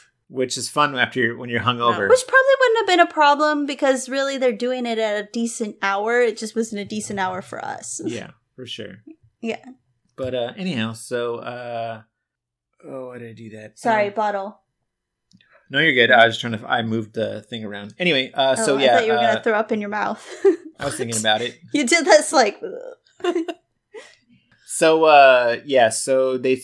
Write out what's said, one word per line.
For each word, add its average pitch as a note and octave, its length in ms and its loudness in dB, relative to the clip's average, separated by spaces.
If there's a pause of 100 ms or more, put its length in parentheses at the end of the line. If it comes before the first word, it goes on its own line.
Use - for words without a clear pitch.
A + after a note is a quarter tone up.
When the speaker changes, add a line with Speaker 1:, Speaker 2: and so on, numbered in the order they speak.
(280)
Speaker 1:
Which B2+ 280 -4
is A#2+ 120 -8
fun C#3+ 280 0
after B2 240 -2
you're, A2+ 160 -2
when B2 140 -12
you're A#2 120 -2
hungover. A#2+ 420 0
Speaker 2:
No. G2 40 0
Speaker 3:
Which B4+ 200 4
probably C5 320 4
wouldn't A#4 180 4
have G#4 80 0
been F4+ 140 2
a E4+ 120 4
problem D4 540 2
because C4+ 420 0
really C4+ 300 -4
they're B3+ 140 0
doing B3 340 -4
it A3+ 140 -4
at G#3+ 240 -2
a G3+ 80 -16
decent A#3 500 -6
hour. G#3 380 0
It A3 180 0
just G#3+ 160 -12
wasn't A3+ 260 -4
a G3 40 -8
decent G#3 340 -8
hour F#3 240 -4
for - 220 -12
us. - 400 -12
Speaker 1:
Yeah, A2+ 260 -8 (240)
for B2+ 120 -18
sure. G2+ 320 -14 (420)
Speaker 3:
Yeah. - 240 -10 (520)
Speaker 1:
But, B2+ 180 -8
uh, A#2+ 220 -6
anyhow, A#2+ 360 -6
so, A#2+ 460 -6
uh, A#2 640 -10 (840)
oh, C3+ 240 -14
why B2 100 -16
did A#2 120 -16
I - 20 -20
do A2 240 -18
that? G#2+ 240 -20
Speaker 3:
Sorry, G#3+ 280 0
Speaker 1:
Um, G3+ 60 -10
Speaker 3:
bottle. G#3 460 -6 (1120)
Speaker 1:
No, C#3 100 0
you're E3 140 6
good. A#2+ 180 6
I A#2 140 10
was A2+ 120 0
trying A#2 200 -6
to, G#2 100 -14
I A#2+ 140 -2
moved A2 320 -6
the G#2+ 280 -6
thing A2+ 220 -14
around. G#2 340 -14
Anyway, C#3+ 340 0
uh, C3+ 240 2
Speaker 3:
Oh, - 80 -2
Speaker 1:
so C#3 140 2
Speaker 3:
I C#3 40 0
Speaker 1:
yeah, B2 160 6
Speaker 3:
thought A2+ 80 0
you A3+ 60 0
were A3 60 2
Speaker 1:
uh, A#2 140 2
Speaker 3:
gonna A2 100 -2
throw A3+ 120 0
up A3 180 -2
in G#3+ 80 -2
your G#3 100 -8
mouth. G#3 340 -6 (120)
<laughs> - 420 0
Speaker 1:
I C#3+ 60 -10
was C#3+ 120 -6
thinking A#2 220 -6
about A2 240 0
it. A#2+ 160 -8 (140)
Speaker 3:
You C#4+ 120 0
did E4 200 0
this, D4+ 280 4
like, A#3 280 2 (640)
<laughs> F4 80 -2 (1300)
Speaker 1:
So, D#3+ 380 2
uh, C3 600 8
yeah, C3 240 4
so C3 500 0
they B2+ 260 0